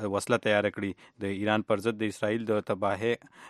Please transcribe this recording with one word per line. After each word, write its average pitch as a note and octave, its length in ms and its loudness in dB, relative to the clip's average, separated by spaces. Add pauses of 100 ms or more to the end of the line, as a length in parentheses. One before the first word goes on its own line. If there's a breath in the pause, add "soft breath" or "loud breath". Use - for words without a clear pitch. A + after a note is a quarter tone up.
(140)
وسله A2 320 2
تیاره G#2 300 4
کړي. G2+ 160 -4 (340 soft breath)
د G2 160 -2
ایران G#2+ 260 2
پر G2+ 180 0
ضد A2 140 0
د G#2+ 140 -2
اسرائیل A2 360 -2
د G#2+ 200 2
تباهۍ G2+ 440 0 (360 loud breath)